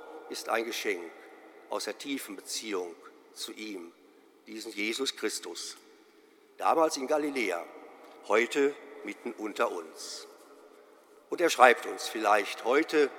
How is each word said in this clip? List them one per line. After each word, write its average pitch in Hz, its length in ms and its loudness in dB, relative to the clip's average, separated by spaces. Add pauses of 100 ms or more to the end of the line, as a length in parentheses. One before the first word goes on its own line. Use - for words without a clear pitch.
(300)
ist - 200 -8
ein 113 160 0
Geschenk 95 460 -4 (580)
aus 104 160 -6
der 104 120 -6
tiefen 131 380 -8
Beziehung 90 600 -6 (380)
zu - 180 -10
ihm, 98 400 -10 (560)
diesen 110 240 -10
Jesus 110 440 -2
Christus. - 640 -6 (800)
Damals 151 400 4
in 131 100 -4
Galiläa, 131 560 0 (640)
heute 139 480 4 (280)
mitten 104 300 -8
unter 107 380 -2
uns. - 560 -10 (1000)
Und - 120 -4
er 165 80 6
schreibt 123 360 8
uns 95 220 -6
vielleicht 104 560 2
heute 143 560 4